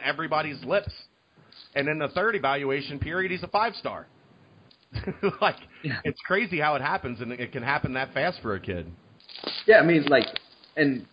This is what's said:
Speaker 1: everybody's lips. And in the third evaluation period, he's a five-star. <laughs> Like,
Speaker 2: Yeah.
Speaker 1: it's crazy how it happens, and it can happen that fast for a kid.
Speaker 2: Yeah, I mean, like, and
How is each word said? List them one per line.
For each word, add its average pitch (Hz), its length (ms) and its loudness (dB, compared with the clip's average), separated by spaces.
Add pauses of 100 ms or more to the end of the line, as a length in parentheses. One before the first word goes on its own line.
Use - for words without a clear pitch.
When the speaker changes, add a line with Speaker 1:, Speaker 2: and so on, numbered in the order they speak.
Speaker 1:
everybody's 151 600 -2
lips. 185 280 0 (840)
And 143 120 2
in 156 120 0
the 143 80 -2
third 208 260 0
evaluation 143 640 -2
period, 175 320 -2
he's 175 140 -6
a 170 40 -8
five-star. 165 580 -2 (880)
<laughs> - 40 -8 (440)
Like, 190 160 2 (260)
Speaker 2:
Yeah. 123 220 -4
Speaker 1:
it's 147 220 -4
crazy 185 340 0
how 151 140 2
it 131 80 -2
happens, 139 380 -4
and 120 120 -8
it 123 200 -8
can 127 100 -6
happen 139 320 0
that 131 180 -4
fast 156 300 -2
for 110 140 -2
a 90 40 -6
kid. 87 260 -6 (800)
Speaker 2:
Yeah, 220 120 12
I 143 60 8
mean, 165 220 6
like, 135 200 6 (500)
and 139 360 2